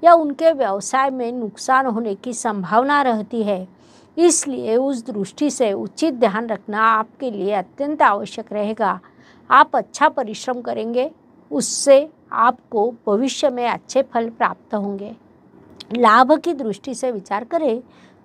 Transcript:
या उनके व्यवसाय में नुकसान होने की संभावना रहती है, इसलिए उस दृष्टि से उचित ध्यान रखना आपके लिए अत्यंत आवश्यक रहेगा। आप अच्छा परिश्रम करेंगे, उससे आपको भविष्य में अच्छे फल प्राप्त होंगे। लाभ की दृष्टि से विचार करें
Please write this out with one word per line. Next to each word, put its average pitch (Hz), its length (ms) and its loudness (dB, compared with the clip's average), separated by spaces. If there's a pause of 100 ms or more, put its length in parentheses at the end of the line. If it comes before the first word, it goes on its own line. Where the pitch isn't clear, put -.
या 339 120 8
उनके 320 380 2
व्यवसाय 262 580 -2
में 254 220 -6
नुकसान 254 540 -2
होने 220 280 -4
की 240 200 -10
संभावना 226 680 0
रहती 226 400 -2
है, 190 240 -4 (500)
इसलिए 254 600 2
उस 262 300 -2
दृष्टि 208 440 -4
से 233 220 0
उचित 226 420 -4
ध्यान 226 320 0
रखना 214 360 -4
आपके 226 480 0
लिए 202 240 -4
अत्यंत 285 480 -4
आवश्यक 214 500 0
रहेगा। 208 460 -4 (520)
आप 285 260 6
अच्छा 262 340 0
परिश्रम 247 500 -6
करेंगे, 233 500 -4 (400)
उससे 285 580 4 (240)
आपको 233 640 0 (120)
भविष्य 254 440 0
में 247 180 -2
अच्छे 240 340 -2
फल 233 280 -4
प्राप्त 208 440 -4
होंगे। 202 420 -8 (800)
लाभ 247 420 6
की 339 160 -4
दृष्टि 254 400 -8
से 254 160 -4
विचार 208 340 -6
करें 254 380 -2 (420)